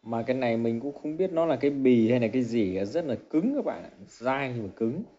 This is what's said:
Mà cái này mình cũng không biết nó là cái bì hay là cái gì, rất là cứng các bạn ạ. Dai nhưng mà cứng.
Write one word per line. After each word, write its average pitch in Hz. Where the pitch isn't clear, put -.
Mà 117
cái 127
này 120
mình 117
cũng 143
không 156
biết 185
nó 165
là 147
cái 143
bì 127
hay 123
là 113
cái 127
gì, 101
rất 147
là 131
cứng 202
các 262
bạn 120
ạ. -
Dai 131
nhưng 110
mà 95
cứng. 131